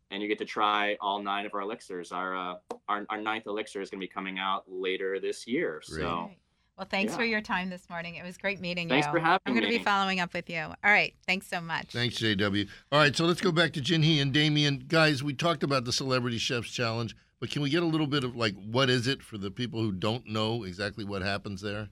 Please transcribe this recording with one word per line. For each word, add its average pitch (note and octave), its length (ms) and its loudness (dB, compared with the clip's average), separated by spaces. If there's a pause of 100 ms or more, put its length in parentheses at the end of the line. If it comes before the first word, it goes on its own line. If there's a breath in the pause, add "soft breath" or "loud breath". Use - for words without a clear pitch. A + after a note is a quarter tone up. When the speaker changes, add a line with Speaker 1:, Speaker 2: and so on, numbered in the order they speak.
(100)
Speaker 1:
and G2 120 -6
you G#2 60 -2
get G#2+ 100 0
to G#2+ 60 -4
try G#2 560 0
all G#2 220 -2
nine G2+ 240 -2
of G2+ 80 -8
our G2+ 80 -4
elixirs. F#2+ 500 -8
Our, F#2 240 -4
uh, F2+ 180 -6 (340)
our, G#2 200 -2
our G#2+ 120 -6
ninth A2 260 -4
elixir G#2 340 -6
is F#2+ 80 -6
gonna G2 120 -10
be F#2 80 -6
coming F#2+ 300 -6
out F#2+ 300 -2
later F#2+ 500 -2
this G2 280 -6
year. A2+ 420 -4
Speaker 2:
Great. D#2 140 -6
Speaker 1:
So, E2+ 240 -2
Speaker 3:
Great. F#3+ 100 -16 (420)
Well, F#3+ 120 -10
thanks G#3 220 0
Speaker 1:
yeah. B3+ 60 -4
Speaker 3:
for A#3+ 60 0
your A3 180 0
time F#3 260 -4
this F3+ 220 -12
morning. E3+ 240 -8
It D#3+ 100 -14
was F3+ 140 -12
great G3 200 -4
meeting F3 300 -4
Speaker 1:
Thanks D3 180 4
Speaker 3:
you. D3 60 -2
Speaker 1:
for E3+ 60 2
having E3 260 4
Speaker 3:
I'm C4 100 0
gonna G#3+ 140 2
Speaker 1:
me. A#3 100 2
Speaker 3:
be F#3+ 60 -4
following G3 360 2
up F3 120 -2
with F3 160 -6
you. E3+ 120 -4
All D#3 140 -8 (100)
right. G3+ 280 6 (140)
Thanks F#3 200 0
so F3+ 140 -4
much. E3 320 -4
Speaker 2:
Thanks, A#2+ 240 0
J A2 200 4
W. G2+ 280 2 (260 loud breath)
All C#3+ 80 6
right, C#3+ 160 6
so E3 120 2
let's E3+ 160 2
go F#3 100 4
back D#3+ 220 2
to D#3 80 -4
Jinhee D3+ 400 4
and C#3 100 2
Damien. D3 560 4
Guys, D3+ 340 4
we D3 120 -2
talked E3+ 280 0
about C#3 220 2
the A#2+ 80 -2
Celebrity B2 460 2
Chefs A#2+ 320 -2
Challenge, A#2 440 -2 (240 soft breath)
but A#2+ 120 -6
can D3 100 0
we D3 80 2
get E3 140 4
a E3+ 40 2
little D#3 200 2
bit C3+ 180 0
of, B2 100 -4
like, A2+ 220 0
what A2+ 320 2
is B2 180 4
it C3+ 160 0
for - 140 -14
the G2 140 -6
people A2+ 320 -4
who G#2+ 100 0
don't G#2+ 340 -2
know A2 380 -2
exactly G2+ 400 -6
what G2 160 -4
happens G2 400 -4
there? G#2 320 -6